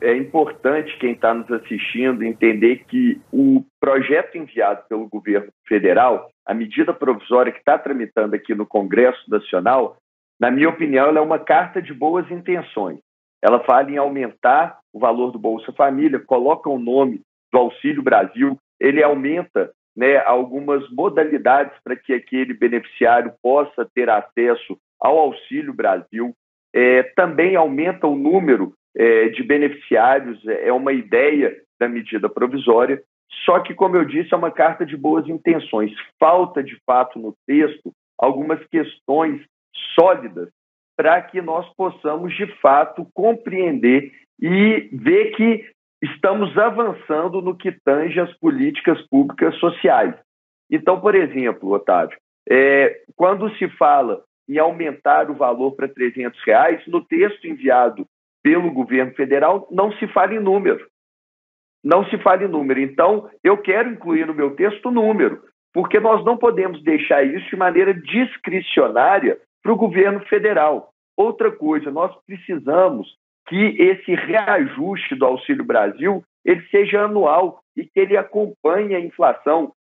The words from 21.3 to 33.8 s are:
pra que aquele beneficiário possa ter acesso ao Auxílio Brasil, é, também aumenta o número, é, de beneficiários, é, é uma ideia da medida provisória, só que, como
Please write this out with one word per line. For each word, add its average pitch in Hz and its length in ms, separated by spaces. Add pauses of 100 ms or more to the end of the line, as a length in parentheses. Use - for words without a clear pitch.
pra 127 140
que - 160
aquele 127 400
beneficiário 117 800 (100)
possa 131 520
ter 123 160
acesso 117 680 (240)
ao 143 180
Auxílio 143 540
Brasil, 107 600 (400)
é, 123 300 (140)
também 175 400
aumenta 160 500
o 147 80
número, 139 600 (220)
é, 113 340
de 127 120
beneficiários, 135 1040
é, 107 220
é 123 40
uma 135 200
ideia 127 640 (240)
da 120 80
medida 110 400
provisória, 123 760 (420)
só 180 140
que, 180 160
como 185 220